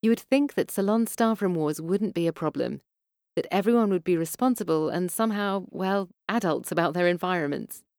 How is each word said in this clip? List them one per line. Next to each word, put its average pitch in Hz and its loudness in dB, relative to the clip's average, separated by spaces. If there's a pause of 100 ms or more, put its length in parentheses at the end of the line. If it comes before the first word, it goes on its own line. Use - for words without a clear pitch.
you 226 6
would 233 4
think 285 2
that - 0
salon 214 2
staff 226 0
room 185 0
wars 156 0
wouldn't 185 -2
be 170 0
a 165 0
problem, 143 -4 (560)
that - -2
everyone 214 2
would 180 0
be 180 2
responsible 165 0
and 175 -2
somehow, 202 -2
well, 190 -2 (200)
adults 196 0
about 165 2
their 175 2
environments. 170 -2 (140)